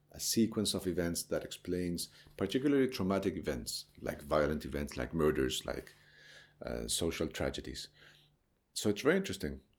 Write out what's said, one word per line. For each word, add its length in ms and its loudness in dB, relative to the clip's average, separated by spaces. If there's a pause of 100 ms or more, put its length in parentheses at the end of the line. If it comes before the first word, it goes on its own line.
(120)
a 80 -14
sequence 560 2
of 100 -2
events 380 0
that 200 -2
explains 680 -4 (280)
particularly 500 4
traumatic 500 0
events, 480 -4 (160)
like 200 -6
violent 440 2
events, 320 -4
like 160 -4
murders, 520 4
like, 300 -8 (680)
uh, 220 -4
social 400 0
tragedies. 600 -4 (840)
So 160 0
it's 120 2
very 160 6
interesting 420 -4 (200)